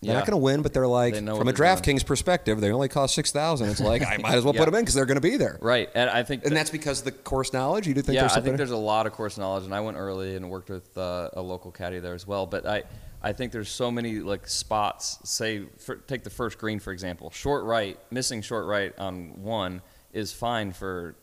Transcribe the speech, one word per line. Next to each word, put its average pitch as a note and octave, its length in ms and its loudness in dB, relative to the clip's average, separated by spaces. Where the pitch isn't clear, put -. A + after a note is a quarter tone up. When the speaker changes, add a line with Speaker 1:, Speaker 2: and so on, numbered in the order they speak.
Speaker 1:
They're - 140 0
not - 60 4
Speaker 2:
Yeah. A2 60 0
Speaker 1:
gonna G#3 120 4
win, C3+ 240 4
but D3 100 0
they're C3 140 4
like, B2 260 4
Speaker 2:
They G#2+ 80 -2
know G#2 160 -4
Speaker 1:
from A2+ 100 2
a B2+ 40 4
Speaker 2:
what - 60 2
they're D3 180 6
doing. D3 240 2
Speaker 1:
DraftKings - 80 -2
perspective, C3+ 560 2
they G2+ 100 4
only C3 160 2
cost C3+ 260 2
six - 180 0
thousand. D3 360 0
It's G#2+ 120 0
like, A2 260 4
I G#2 100 0
might G#2+ 180 2
as B2 100 4
well C#3+ 100 6
Speaker 2:
<laughs> - 0 -
Yeah. D3 100 4
Speaker 1:
put D#3+ 40 6
'em D#3+ 80 2
in A#3 100 4
'cause A#2+ 80 2
they're C3+ 120 4
gonna C3+ 140 4
be F#3+ 160 4
there. B2+ 240 0
Speaker 2:
Right, A#2 340 4
and B2 140 4
I A#2 140 4
think B2+ 220 -4
Speaker 1:
And D3 80 4
Speaker 2:
that D#3 40 4
Speaker 1:
that's D3+ 140 2
because D3 320 -4
the C3+ 100 -4
course C3 400 -2
knowledge. D3+ 340 0
You D3 80 2
do C3+ 60 2
think C3+ 140 2
Speaker 2:
Yeah, C3 80 6
Speaker 1:
there's A2+ 100 4
Speaker 2:
I - 40 4
Speaker 1:
something B2+ 160 2
Speaker 2:
think C3+ 60 0
there's C3+ 120 0
a A#2+ 60 -2
lot G#2+ 300 2
of G#2+ 60 -4
course G#2+ 240 -6
knowledge, G2 280 -2
and G2 100 -6
I G2+ 60 0
went G#2+ 180 -4
early F#2+ 380 -4
and F#2 140 -8
worked F#2 200 -10
with, F#2 260 -12
uh, F2+ 380 -4
a F#2 80 -6
local F2+ 280 -8
caddy F2+ 280 -8
there F2 160 -8
as F2+ 120 -12
well. G2 200 -2
But F#2 200 -6
I, G#2 180 -2
I G#2 120 -2
think B2 180 -6
there's G#2+ 180 -6
so B2 200 -2
many, A#2 300 -4
like, F#2+ 280 -6
spots. - 760 -2
Say, A2 400 -2
for, - 180 -10
take - 280 -8
the G2+ 60 -12
first A#2 280 -6
green, G#2+ 200 -2
for F#2+ 140 -8
example. F2+ 380 -8
Short - 340 -2
right, A2 340 0
missing B2 320 -4
short G#2+ 240 -4
right G2+ 320 0
on F#2 440 -8
one F#2+ 400 -4
is G2+ 180 -6
fine A2+ 400 -2
for F2+ 500 -8